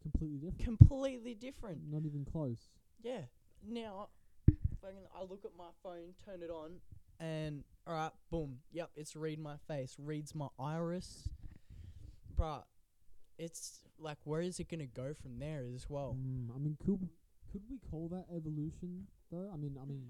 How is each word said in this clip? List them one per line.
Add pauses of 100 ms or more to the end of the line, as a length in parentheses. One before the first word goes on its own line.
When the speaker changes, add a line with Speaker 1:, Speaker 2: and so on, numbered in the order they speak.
Speaker 1:
completely
different.
Speaker 2:
Completely
different.
Speaker 1:
Not
even
close. (320)
Speaker 2:
Yeah. (440)
Now, (720)
fucking,
I
look
at
my (120)
phone, (120)
turn
it
on, (400)
and, (240)
all
right, (180)
boom. (120)
Yep,
it's
read
my
face,
reads
my (100)
iris. (1080)
Bruh, (760)
it's, (180)
like,
where
is
it
gonna
go
from
there
as
well?
Speaker 1:
Mm,
I
mean,
could, (440)
could
we (120)
call
that (100)
evolution, (240)
though?
I
mean,
I
mean,